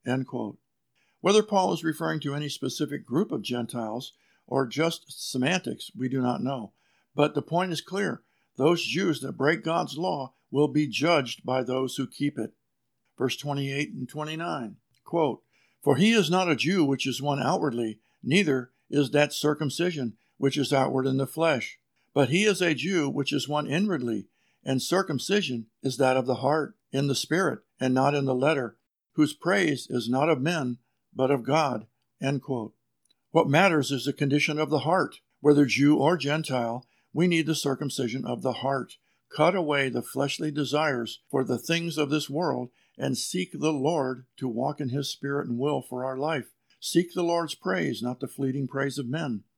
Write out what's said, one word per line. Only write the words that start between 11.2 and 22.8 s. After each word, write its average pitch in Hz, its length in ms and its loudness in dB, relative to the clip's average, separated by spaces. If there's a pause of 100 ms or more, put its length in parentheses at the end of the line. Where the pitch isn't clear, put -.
by 131 180 0
those 127 360 -2
who 135 100 -4
keep 143 320 -4
it. 110 160 -8 (600)
Verse 123 180 0
twenty-eight 143 600 -4
and 127 120 -8
twenty-nine, 151 680 -8 (260)
quote, 156 400 0 (380)
"For 139 160 4
he 208 140 6
is 208 180 4
not 180 200 2
a 156 60 4
Jew 160 300 2
which 135 200 0
is 127 160 -4
one 139 200 0
outwardly, 120 580 -2 (240)
neither 135 480 2 (180)
is 143 220 2
that 147 220 4
circumcision 147 840 -2 (200)
which 135 200 0
is 139 140 0
outward 131 340 2
in 131 120 0
the 135 100 0
flesh. 156 520 0 (340)
But 135 160 4
he 185 160 4
is 202 160 4
a 170 120 2
Jew 151 360 0